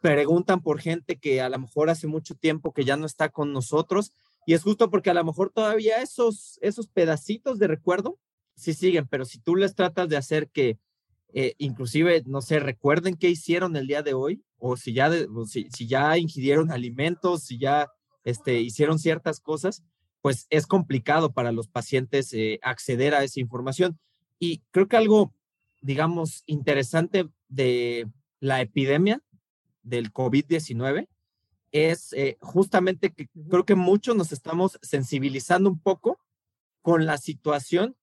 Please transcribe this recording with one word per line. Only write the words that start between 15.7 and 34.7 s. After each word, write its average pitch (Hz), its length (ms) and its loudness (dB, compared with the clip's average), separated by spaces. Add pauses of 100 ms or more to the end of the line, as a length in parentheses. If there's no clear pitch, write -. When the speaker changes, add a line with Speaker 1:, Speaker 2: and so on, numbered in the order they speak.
Speaker 1:
ya 143 320 2
ingirieron 156 540 0
alimentos, 147 720 -2
si 120 160 -12
ya, 143 300 0 (340)
este, 120 380 -2
hicieron 151 380 0
ciertas 160 420 -2
cosas, 156 420 -4 (380)
pues 131 280 -2
es 156 160 2
complicado 151 680 2
para 120 180 0
los 113 160 -4
pacientes, 127 680 -2
eh, 110 280 -2
acceder 131 540 0
a 139 100 2
esa 135 160 -8
información. 131 580 -2 (400)
Y 170 320 -4
creo 196 160 4
que 233 80 0
algo, 214 380 6 (480)
digamos, 160 640 -2
interesante 151 840 0 (220)
de 120 600 -2 (300)
la 135 220 0
epidemia 147 600 2 (640)
del 120 300 -6
covid 135 320 2
diecinueve 147 640 -2 (640)
es, 160 400 0
eh, 135 260 -2
justamente 185 760 0
que 139 220 -14
Speaker 2:
Ujú. 156 140 -18
Speaker 1:
creo 180 160 2
que 202 100 4
muchos 202 400 2
nos 170 160 -2
estamos 165 500 -2